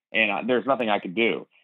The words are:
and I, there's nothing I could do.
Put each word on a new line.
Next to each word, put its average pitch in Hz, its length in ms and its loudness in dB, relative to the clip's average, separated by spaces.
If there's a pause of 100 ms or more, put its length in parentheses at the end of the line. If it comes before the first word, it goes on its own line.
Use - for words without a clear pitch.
(140)
and 107 180 2
I, 101 160 -4
there's 120 180 0
nothing 123 240 0
I 101 100 2
could 95 140 -8
do. 90 320 0 (180)